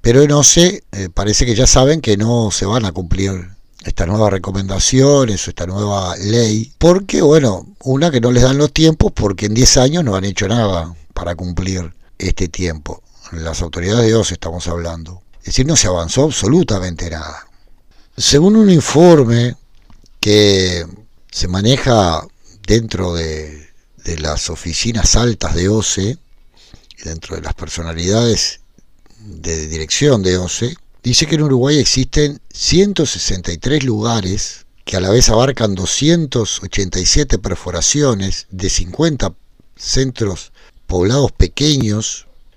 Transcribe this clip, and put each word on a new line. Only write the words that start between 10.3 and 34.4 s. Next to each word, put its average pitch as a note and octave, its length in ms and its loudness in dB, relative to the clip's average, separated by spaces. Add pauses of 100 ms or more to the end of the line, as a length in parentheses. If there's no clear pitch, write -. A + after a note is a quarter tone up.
nada F#2 480 -2 (180)
para F2 220 -6
cumplir F2 580 -6 (240)
este F#2 300 -2
tiempo. E2 560 -8 (300)
Las D#2+ 280 -8
autoridades F#2 440 -2
de A2 100 4
oce G2 200 0
estamos E2+ 340 -10
hablando. E2+ 520 -8 (180)
Es - 80 -18
decir, C3 180 0
no D#3 100 0
se - 120 2
avanzó F2+ 360 0
absolutamente F#2+ 840 0
nada. D#2 360 -14 (680)
Según D#3+ 400 4
un G#3+ 140 6
informe C#3 880 6 (640)
que F#2+ 640 4 (440)
se - 200 -6
maneja G2+ 760 2 (400)
dentro G2 480 0
de, D#2 540 -8 (380)
de E2+ 140 -6
las D2+ 300 -6
oficinas F2 680 -2
altas A2 380 -2
de F2+ 120 0
oce, G#2+ 500 -2 (840)
dentro E2 320 -12
de E2 60 -12
las D#2 120 -10
personalidades E2+ 1080 -4 (580)
de D#2+ 480 -10
dirección F#2 560 0
de F#2 140 2
oce, A2+ 400 -6 (260)
dice B2 220 0
que D#3 100 -2
en D3 60 0
Uruguay C#3 360 2
existen C#3+ 640 0 (140)
ciento F#3 520 2
sesenta F2 460 -4
y E2+ 60 -8
tres C3+ 260 -2
lugares G#2+ 800 -4 (200)